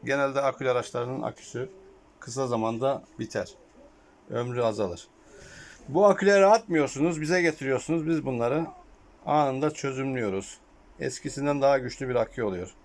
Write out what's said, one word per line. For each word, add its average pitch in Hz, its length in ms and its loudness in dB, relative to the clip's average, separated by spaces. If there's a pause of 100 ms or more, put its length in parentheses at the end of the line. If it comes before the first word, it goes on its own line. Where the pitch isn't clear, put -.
genelde 139 380 0
akülü 135 280 -2
araçlarının 123 520 -2
aküsü 120 480 -8 (500)
kısa 131 280 -6
zamanda 117 560 -2 (160)
biter. 107 300 -6 (800)
Ömrü 120 340 -4
azalır. 104 440 -2 (800)
Bu 170 160 4
aküleri 196 400 6
atmıyorsunuz, 165 760 4
bize 175 200 2
getiriyorsunuz. 156 640 0
Biz 156 180 -2
bunları 131 400 0 (600)
anında 147 460 2
çözümlüyoruz. 131 840 -4 (420)
Eskisinden 143 640 -4
daha 139 160 4
güçlü 127 320 -6
bir 123 60 -2
akü 120 280 -2
oluyor. 92 300 -6 (120)